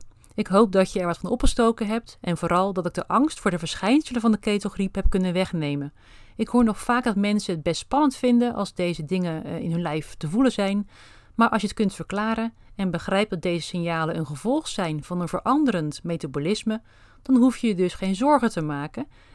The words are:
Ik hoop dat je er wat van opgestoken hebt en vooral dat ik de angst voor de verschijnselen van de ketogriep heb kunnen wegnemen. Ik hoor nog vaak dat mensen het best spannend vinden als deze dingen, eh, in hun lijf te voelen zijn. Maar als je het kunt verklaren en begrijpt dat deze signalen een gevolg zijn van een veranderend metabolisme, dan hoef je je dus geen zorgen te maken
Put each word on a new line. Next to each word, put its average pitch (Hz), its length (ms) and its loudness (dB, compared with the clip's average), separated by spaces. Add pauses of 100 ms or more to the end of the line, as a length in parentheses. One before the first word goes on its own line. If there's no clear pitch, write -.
(340)
Ik 208 140 -4
hoop 196 240 6
dat 190 200 4
je - 80 -4
er 180 60 -2
wat 170 120 -2
van 185 120 -6
opgestoken 233 580 2
hebt 226 340 -6
en 175 160 -2
vooral 180 360 0
dat 180 120 -2
ik 180 80 -6
de - 140 -6
angst 262 320 0
voor 202 120 0
de 175 80 0
verschijnselen 240 640 0
van 226 100 4
de 214 80 2
ketogriep 202 560 -2
heb 190 140 4
kunnen 185 240 2
wegnemen. 147 600 -2 (420)
Ik 220 120 -4
hoor 247 160 4
nog 220 160 0
vaak 247 240 -2
dat 226 120 0
mensen 202 380 0
het 160 100 -6
best 165 160 -2
spannend 285 360 2
vinden 240 380 2
als - 200 -6
deze 175 320 -2
dingen, 170 380 -2
eh, 170 160 -8
in 165 120 -4
hun 165 100 -2
lijf 156 340 -4
te 156 140 -6
voelen 240 220 4
zijn. 202 380 -2 (460)
Maar 226 140 4
als 214 120 0
je 208 60 -2
het - 80 -8
kunt 196 200 0
verklaren 220 580 -4 (220)
en 190 160 -2
begrijpt 196 380 0
dat 175 120 -4
deze 175 260 -2
signalen 165 500 -2
een 160 80 -2
gevolg 208 420 -2
zijn 156 360 -4
van 180 180 -4
een 170 60 -4
veranderend 190 760 0
metabolisme, 170 800 -4 (400)
dan 262 140 2
hoef 247 220 6
je 240 100 -2
je 214 80 2
dus 180 180 0
geen 190 220 -2
zorgen 247 340 4
te 180 120 -6
maken 151 460 -6 (280)